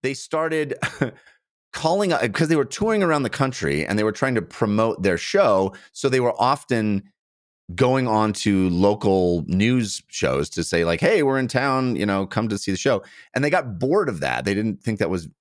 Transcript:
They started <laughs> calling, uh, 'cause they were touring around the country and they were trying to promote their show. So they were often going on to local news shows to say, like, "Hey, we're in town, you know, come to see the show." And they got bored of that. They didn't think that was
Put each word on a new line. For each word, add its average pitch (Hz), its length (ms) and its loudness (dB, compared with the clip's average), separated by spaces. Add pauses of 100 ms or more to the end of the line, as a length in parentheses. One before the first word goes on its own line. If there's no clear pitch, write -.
They 139 100 -2
started 156 600 -4 (240)
<laughs> 123 140 -2 (580)
calling, 180 420 0
uh, 123 200 0
'cause 160 140 0
they 160 80 2
were 139 100 2
touring 214 380 0
around 151 200 2
the 120 60 -2
country 80 560 -2
and 101 140 -2
they 107 40 2
were 107 80 2
trying 127 240 -2
to 110 60 0
promote 107 640 0
their 92 140 2
show. 98 560 2 (200)
So - 160 -2
they 127 100 2
were 120 220 0
often 113 640 0 (720)
going 127 320 2
on 107 260 2
to 95 360 2
local 92 760 2
news 107 600 0
shows 69 420 -2
to 87 140 -6
say, 85 220 0
like, 85 140 0
"Hey, 202 220 2
we're 135 160 2
in 131 100 -2
town, 131 480 0
you 101 100 -2
know, 98 200 0
come 110 240 -4
to 101 80 -4
see - 140 -4
the 92 60 -2
show." 117 260 0 (320)
And 131 80 0
they 147 80 0
got 135 260 -2
bored 151 320 0
of 85 120 -6
that. 64 240 -4
They 98 100 0
didn't 107 260 -4
think 110 180 -4
that 92 120 0
was 85 160 -4 (140)